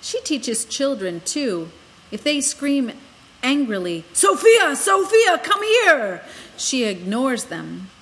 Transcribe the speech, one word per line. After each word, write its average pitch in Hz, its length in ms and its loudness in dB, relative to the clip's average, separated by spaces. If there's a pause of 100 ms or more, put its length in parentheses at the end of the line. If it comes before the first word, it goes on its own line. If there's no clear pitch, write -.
She - 200 -6
teaches 247 440 -4
children, 196 600 -4
too. 185 460 -4 (400)
If 208 120 -10
they 294 180 0
scream 277 520 -2 (500)
angrily, 208 720 -2
Sophia, 392 640 4
Sophia, 392 680 4
come 415 200 -2
here! 339 600 2 (340)
she 254 280 -2
ignores 214 600 -2
them. 165 440 -10 (140)